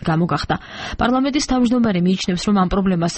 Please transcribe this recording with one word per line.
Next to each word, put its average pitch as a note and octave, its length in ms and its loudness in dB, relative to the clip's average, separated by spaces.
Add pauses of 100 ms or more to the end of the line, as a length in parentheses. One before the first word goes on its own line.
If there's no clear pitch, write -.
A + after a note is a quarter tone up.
გამო E3 260 0
გახდა. D3+ 280 -4 (400)
პარლამენტის C4 520 0
თავმჯდომარე A#3+ 560 2
მიიჩნევს, F#3 400 0
რომ G#3 160 2
ამ F#3 100 2
პრობლემას F#3 500 0